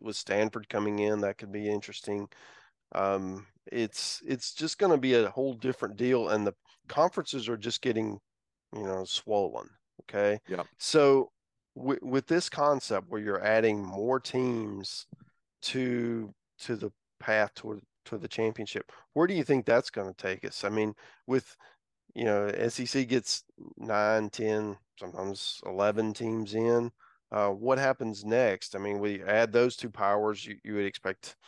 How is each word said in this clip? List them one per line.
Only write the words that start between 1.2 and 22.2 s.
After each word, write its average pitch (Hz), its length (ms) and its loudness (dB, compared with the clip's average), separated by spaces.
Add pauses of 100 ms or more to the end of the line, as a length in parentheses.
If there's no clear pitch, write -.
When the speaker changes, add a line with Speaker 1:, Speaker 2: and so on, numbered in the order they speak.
Speaker 1:
that 98 160 -2
could 101 140 -14
be 104 180 -4
interesting. 101 580 -6 (640)
Um, 98 520 -2 (260)
it's, - 540 -4
it's 131 280 -6
just 156 240 -6
gonna 180 200 6
be 127 180 4
a 110 140 6
whole 131 260 -2
different 110 420 -4
deal, 120 320 2
and 107 160 2
the 95 80 2 (340)
conferences 143 640 0
are 117 80 -2
just 110 240 -6
getting, 110 380 -2 (540)
you 107 100 -8
know, 95 220 -4
swollen. 80 640 -2 (360)
Okay. 104 440 0
Speaker 2:
Yeah. 90 160 -6 (140)
Speaker 1:
So 139 540 6 (440)
w-, 131 280 -4
with 127 240 0
this 170 200 2
concept 131 640 0
where 107 100 -4
you're 101 240 -2
adding 110 400 4
more 104 360 -2
teams 113 880 -4 (560)
to, 117 680 -2 (280)
to 120 160 -4
the 104 160 -6 (280)
path 107 360 2
toward, 107 260 -10 (240)
to 110 140 -8
the 107 80 -10
championship, 110 640 -4 (220)
where 160 120 4
do 190 80 0
you 160 100 0
think 131 220 2
that's 120 240 4
gonna 95 240 -6
take 95 320 -6
us? - 180 -8
I 101 60 0
mean, 107 240 0 (320)
with, 123 300 -2 (580)
you 117 120 -4